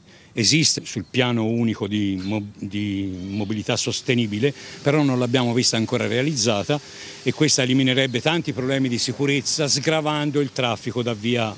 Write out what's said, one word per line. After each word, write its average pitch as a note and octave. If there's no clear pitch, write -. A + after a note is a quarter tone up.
Esiste C3+
sul -
piano B2
unico A2+
di G2+
mo-, G#2
di G2
mobilità G#2+
sostenibile, A#2+
però D3
non C3
l'abbiamo B2
vista A#2+
ancora A2
realizzata, A#2+
e B2+
questa D3
eliminerebbe B2+
tanti D#3
problemi C3
di A#2+
sicurezza, C#3
sgravando D3
il C#3
traffico A#2+
da A#2
via A2+